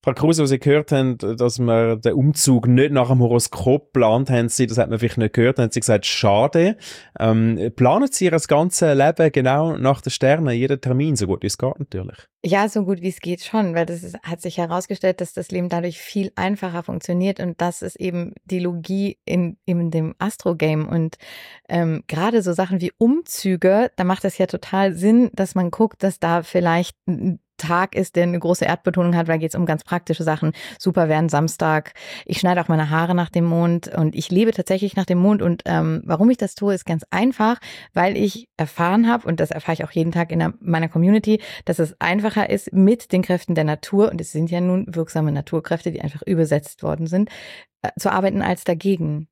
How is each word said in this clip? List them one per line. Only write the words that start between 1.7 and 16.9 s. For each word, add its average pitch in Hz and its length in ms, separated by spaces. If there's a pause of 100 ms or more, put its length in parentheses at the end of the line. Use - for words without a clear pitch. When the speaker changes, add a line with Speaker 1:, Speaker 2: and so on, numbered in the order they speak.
Speaker 1:
den 113 180
Umzug 131 520
nicht 131 240
nach 127 200
dem 127 100
Horoskop 120 720
geplant 120 380
haben, 120 180
Sie, 127 180
das 113 120
hat 104 100
man 113 100
vielleicht 117 200
nicht 110 160
gehört, 123 240
dann 123 60
haben 110 80
Sie 117 80
gesagt, 104 260
schade. 143 720 (400)
Ähm, 113 580
planen 175 340
Sie - 140
Ihr 175 60
ganzes 160 640
Leben 156 340
genau 143 460
nach 131 240
den 127 100
Sternen, 139 440
jeden 135 260
Termin, 131 360
so 101 100
gut 92 160
wie 104 60
es - 100
geht 131 200
natürlich? 95 380 (260)
Speaker 2:
Ja, 196 280
so 208 160
gut 180 160
wie 185 80
es - 100
geht 175 220
schon, 196 320
weil 170 100
das 170 180
ist, 175 200
hat 165 180
sich 175 160
herausgestellt, 180 640
dass 175 140
das 180 160
Leben 180 180
dadurch 170 300
viel - 360
einfacher 185 480
funktioniert 180 560